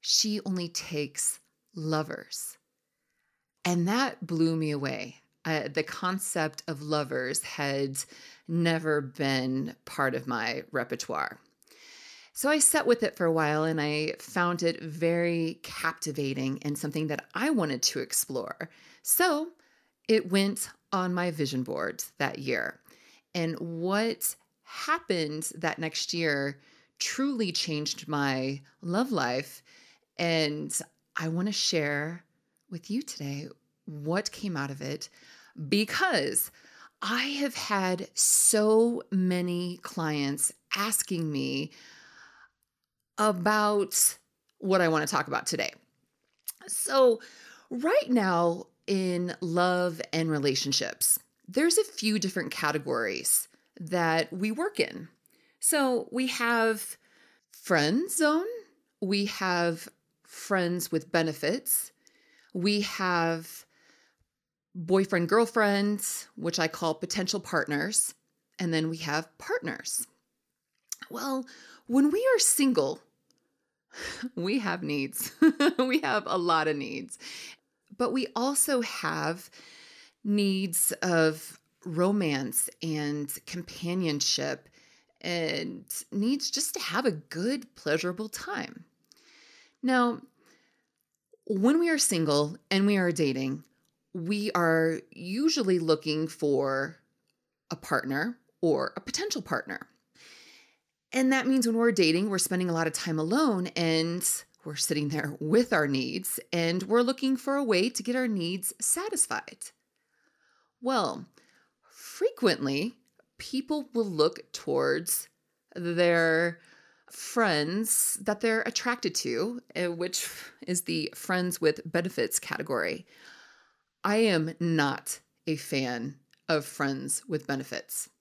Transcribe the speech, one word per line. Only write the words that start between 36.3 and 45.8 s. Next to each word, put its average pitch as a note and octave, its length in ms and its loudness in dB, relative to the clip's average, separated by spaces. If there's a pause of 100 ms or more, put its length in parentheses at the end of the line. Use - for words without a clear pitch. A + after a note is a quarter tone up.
I A#3+ 220 0
have C#4 320 -2
had F#3+ 580 -2
so A3+ 1000 4
many F3+ 720 0
clients C#3+ 680 -2 (240)
asking F#3+ 560 -2
me C3+ 400 -4 (1500)
about G#3 1000 2 (420)
what F#3 220 4
I E3+ 60 6
want D#3 200 2
to - 60 -4
talk C#3 140 0
about C3+ 180 -2
today. - 260 -2 (960)